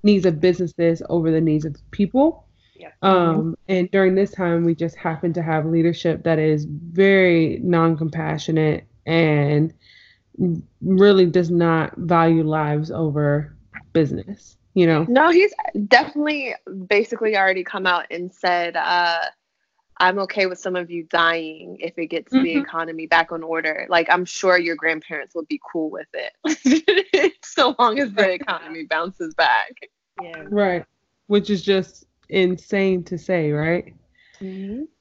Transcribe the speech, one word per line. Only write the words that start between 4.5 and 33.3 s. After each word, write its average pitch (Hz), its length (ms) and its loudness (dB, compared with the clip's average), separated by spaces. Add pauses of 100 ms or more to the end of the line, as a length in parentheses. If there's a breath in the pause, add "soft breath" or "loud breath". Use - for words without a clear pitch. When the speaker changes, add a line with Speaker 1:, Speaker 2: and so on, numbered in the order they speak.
Speaker 1:
we 170 120 2
just 170 200 -6
happen 165 380 -4
to 175 80 -4
have 156 240 -2
leadership 165 580 0
that 160 160 0
is 156 260 0
very 170 1000 2
non-compassionate 160 1200 0 (200)
and 151 680 2 (1080 soft breath)
really 190 460 6
does 170 240 0
not 165 460 0
value 165 460 4
lives 156 480 -2
over 147 640 -2 (380)
business, - 640 -4 (160)
you 175 140 4
know? 160 200 4
Speaker 3:
No, 269 220 4
he's 370 240 4 (340)
definitely 294 680 0 (320)
basically 214 500 0
already 190 260 0
come 190 220 -8
out 180 240 0
and 180 240 -10
said, 175 420 -2
uh, 175 440 0 (800)
"I'm 185 220 2
okay 190 280 -2
with 180 100 -8
some 185 180 -6
of 175 140 -6
you 170 140 -8
dying 165 760 -2
if 165 200 -10
it 160 80 -6
gets 160 240 -8
the 262 80 2
Speaker 1:
Mm-hmm. 165 220 0
Speaker 3:
economy 165 440 -8
back 165 260 2
on 165 120 -10
order." 160 460 -4
Like, 170 200 0
I'm 180 160 2
sure 185 320 0
your 170 180 -2
grandparents 160 600 -6
will 165 100 -8
be 147 140 -8 (120)
cool 160 200 -6
with - 220 -14
it. 339 1200 0
<laughs> - 60 -20
So 269 340 0
long 240 220 2
as 254 140 -2
the 208 100 0
Speaker 2:
Right. 185 180 0
Speaker 3:
economy 160 440 -10
bounces 165 500 -6
back. 131 400 0 (460)
Speaker 2:
Yeah. 165 280 -16
Speaker 1:
Right. 196 360 -2 (420)
Which 208 220 0
is 196 120 -2
just 190 440 -2 (240)
insane 185 760 0
to 175 140 -10
say, 160 340 -2